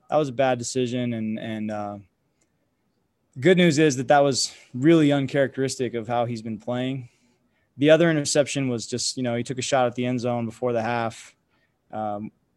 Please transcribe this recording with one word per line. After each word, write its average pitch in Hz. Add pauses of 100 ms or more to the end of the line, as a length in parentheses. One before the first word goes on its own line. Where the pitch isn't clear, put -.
That -
was 151
a 131
bad 127
decision, 123
and, 110
and, 110
uh, 104 (1400)
good 170
news 170
is 151
that 127
that 143
was 143 (200)
really 151
uncharacteristic 131
of 113
how 120
he's 117
been 110
playing. 127 (680)
The 139
other 165
interception 143
was 120
just, -
you 131
know, 120
he 120
took 127
a 127
shot 127
at 117
the 123
end 123
zone 120
before 120
the 117
half. 117 (580)
Um, 107 (260)